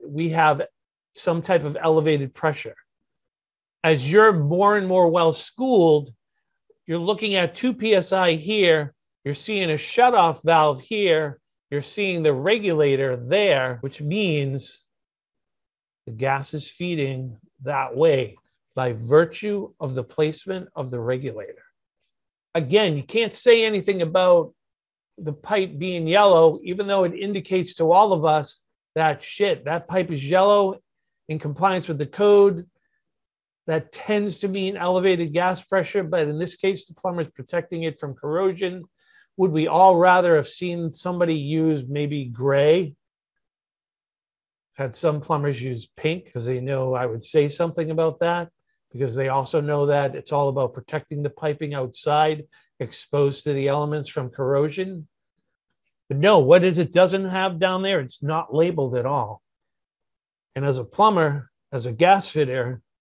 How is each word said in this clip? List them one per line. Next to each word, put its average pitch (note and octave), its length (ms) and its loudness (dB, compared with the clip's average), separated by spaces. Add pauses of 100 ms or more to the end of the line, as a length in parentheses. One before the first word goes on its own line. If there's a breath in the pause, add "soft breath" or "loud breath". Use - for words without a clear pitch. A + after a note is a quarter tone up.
we D#3 240 -4
have D#3 320 2 (540)
some E3 260 -2
type E3+ 220 0
of D3+ 140 -6
elevated D#3 580 0
pressure. D3 400 -6 (1080)
As D3+ 280 2
you're G#3+ 220 8
more F3+ 440 2
and F#3+ 100 -2
more F#3 200 4
well-schooled, E3 1040 2 (720)
you're E3 140 -6
looking G3+ 360 -2
at F3 200 0
two B3 180 -2
P G#3+ 220 0
S F#3 160 0
I F#3 220 2
here, D#3+ 600 0 (300)
you're C#3 100 -6
seeing F#3+ 380 -4
a D3+ 40 -2
shutoff G3 680 2
valve D3+ 380 4
here, D#3+ 580 0 (320)
you're C#3+ 100 -4
seeing F3+ 420 -4
the D3+ 100 4
regulator D3 840 0
there, C3 640 0
which C3+ 220 -12
means D3 840 -4 (1200)
the A#2+ 60 -14
gas C3+ 420 -4
is D3 140 -8
feeding C3+ 680 -6 (260)
that C3+ 340 -6
way C3+ 400 2 (380)
by B2+ 180 -2
virtue E3 840 0
of C3 160 -8
the B2+ 80 -4
placement E3+ 720 -6
of C3 160 -10
the B2 80 -8
regulator. A#2+ 680 -8 (880)
Again, E3 420 0
you C#3 60 -6
can't A3 320 -4
say A#3 320 4
anything G3 380 -2
about F3 500 2 (640)
the D3+ 160 -10
pipe F#3 460 -4
being F3 280 -6
yellow, E3 540 6
even F#3+ 240 -6
though G3 180 0
it F3 120 -2
indicates F#3+ 580 -4
to E3 180 2
all G3 220 6
of D#3 100 0
us D3+ 380 0 (320)
that, D#3+ 300 0
shit, E3+ 420 -4
that E3 220 -6
pipe F3+ 240 -2
is C#3 180 -6
yellow G3 500 2 (500)
in D#3 100 -6
compliance E3+ 480 -2
with D#3 100 -6
the C#3+ 80 -4
code. G3+ 640 2 (960)
That D#3+ 260 -4
tends G#3 500 -4
to G3+ 60 -4
mean F#3+ 300 -6
elevated F3+ 560 0
gas F3+ 300 -2
pressure, F#3+ 400 -2
but D#3+ 240 -2
in D3+ 100 -4
this E3+ 180 -6
case, F#3+ 300 -4
the E3 80 -20
plumber F3 300 -6
is - 60 -12
protecting E3 540 -8
it D#3+ 160 -8
from C#3 140 -10
corrosion. F3+ 720 -4 (520 soft breath)
Would F#3 140 2
we D#3 140 0
all F3+ 300 6
rather F3 400 6
have D3 120 2
seen E3+ 460 -8
somebody F3 400 -2
use D3+ 540 -2
maybe C#3+ 380 -4
gray? C#3 680 2 (1800)
Had C3 200 -8
some D3+ 260 -2
plumbers C#3+ 380 -4
use B2 280 -8 (100)
pink E3+ 340 -6
'cause A#2 140 -8
they B2+ 140 -4
know C3 340 -4
I B2+ 140 -2
would A2+ 180 -8
say D3 240 2
something E3 400 -4
about D#3+ 300 -2
that, E3+ 320 -2 (400)
because A#2+ 240 -6
they C3+ 120 -2
also C3+ 320 -2
know D3 280 0
that C#3 280 0
it's - 160 -12
all C#3+ 180 0
about C3 260 -4
protecting D3 480 -8
the C#3+ 80 -4
piping D3+ 420 -6
outside D3 760 -2 (320 soft breath)
exposed C#3 640 -2
to D3 100 -2
the C#3 140 -2
elements D3 420 -4
from B2+ 200 -8
corrosion. D3+ 800 -4 (1000)
But C3+ 80 -4
no, F#3 220 6
what D#3+ 240 6
is F3 140 2
it F3+ 160 0
doesn't F#3 360 2
have F#3 300 -4
down F#3 220 0
there? F#3+ 180 -2
It's C3 240 -10
not D#3 300 -4
labeled D3+ 420 0
at A#2+ 100 -2
all. A#2+ 360 -4 (1160)
And C3+ 100 -4
as C3+ 120 0
a B2 60 -6
plumber, D#3 680 0 (200)
as B2 140 -8
a B2 60 -6
gas F3 380 4
fitter, B2+ 520 -2 (200)